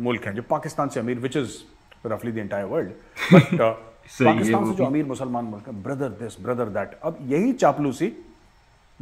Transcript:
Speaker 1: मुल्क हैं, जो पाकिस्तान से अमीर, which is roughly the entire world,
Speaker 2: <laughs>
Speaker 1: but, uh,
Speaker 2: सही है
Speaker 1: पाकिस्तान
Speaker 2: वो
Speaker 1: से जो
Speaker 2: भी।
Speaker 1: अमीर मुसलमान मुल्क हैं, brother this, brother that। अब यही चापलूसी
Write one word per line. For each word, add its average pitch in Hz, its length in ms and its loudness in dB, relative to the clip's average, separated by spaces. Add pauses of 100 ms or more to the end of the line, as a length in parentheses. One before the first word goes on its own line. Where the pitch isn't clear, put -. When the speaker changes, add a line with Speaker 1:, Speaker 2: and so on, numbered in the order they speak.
Speaker 1:
मुल्क 120 240 0
हैं, 101 100 -6
जो 117 80 -6
पाकिस्तान 147 460 -2
से 127 120 -4
अमीर, 120 200 -4
which 131 160 -4
is 127 120 0 (580)
roughly 110 260 -4
the 110 80 -4
entire 101 280 -4
world, 127 200 -2
Speaker 2:
<laughs> - 440 0
Speaker 1:
but, 175 280 8
uh, 113 140 4 (320)
Speaker 2:
सही - 200 0
है 113 80 6
Speaker 1:
पाकिस्तान 110 300 2
Speaker 2:
वो 110 60 0
Speaker 1:
से 95 60 -2
जो 123 80 2
Speaker 2:
भी। - 0 -
Speaker 1:
अमीर 147 200 0
मुसलमान 123 400 -6
मुल्क 107 240 -12
हैं, 101 160 -12
brother 135 260 -4 (120)
this, 110 120 -10
brother 120 320 -2
that। 101 200 -4 (160)
अब 165 200 -4
यही 151 300 2
चापलूसी 147 600 2 (880)